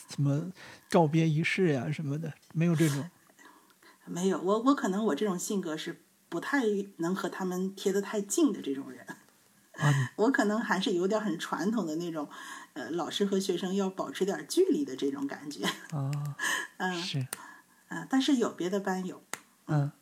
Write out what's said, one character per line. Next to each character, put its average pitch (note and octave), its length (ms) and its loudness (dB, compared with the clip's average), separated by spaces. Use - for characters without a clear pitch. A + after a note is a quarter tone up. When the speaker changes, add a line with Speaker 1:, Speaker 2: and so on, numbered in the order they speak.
Speaker 1:
什 - 100 -4
么 D3 300 2
告 E3+ 200 6
别 D#3+ 200 4
仪 D#3 160 2
式 E3+ 300 4
呀 C#3+ 180 -2
什 D3+ 140 -4
么 C#3 100 -2
的， D#3 160 -8
没 E3 140 4
有 E3+ 80 4
这 D#3 120 6
种？ C#3+ 220 -2
Speaker 2:
没 F3 220 -2
有， E3+ 120 2
我， G3 200 2
我 C4+ 160 6
可 G#3+ 140 0
能 G3+ 180 0
我 D3+ 80 2
这 G#3+ 100 0
种 F#3+ 120 0
性 G3+ 220 -2
格 E3 160 -4
是 - 280 -10
不 - 100 -4
太 C#4 240 0
能 E3+ 160 0
和 F#3 140 -2
他 F#3+ 160 -6
们 F#3 320 -4
贴 - 160 0
得 G3 100 2
太 G#3 200 -4
近 A3+ 320 2
的 - 80 -6
这 C#3 120 -4
种 C3+ 160 -8
人。 B2+ 160 -16
Speaker 1:
啊， D3 160 2
你 C3+ 180 4
Speaker 2:
我 A3+ 140 4
可 A#3+ 140 4
能 G#3+ 140 2
还 G3 200 0
是 G3+ 140 0
有 F3+ 140 2
点 G#3+ 120 2
很 F3+ 200 -2
传 F#3 320 -2
统 G#3+ 140 0
的 D#3 100 -4
那 E3+ 160 -4
种， D3+ 180 -6
呃， B2+ 180 -8
老 D#3+ 180 -4
师 G3+ 160 2
和 G3 140 2
学 F#3+ 180 0
生 F#3 160 -2
要 G3 160 2
保 - 220 -6
持 - 120 -2
点 D#3 240 -2
距 F4+ 180 4
离 G3+ 200 2
的 C3 100 -8
这 C#3 140 0
种 C#3 160 -4
感 C#3+ 240 -8
觉。 F3+ 160 -6
Speaker 1:
啊， C#3 220 -2
Speaker 2:
<laughs> - 320 -4
嗯。 F3+ 240 -2
Speaker 1:
是。 C#3+ 240 -4
Speaker 2:
嗯， E3+ 220 -8
但 C4+ 120 4
是 C#4 140 4
有 A3 160 2
别 F3 180 -2
的 G3+ 100 0
班 F#3+ 260 -2
有。 - 180 -10
Speaker 1:
嗯。 D3 260 2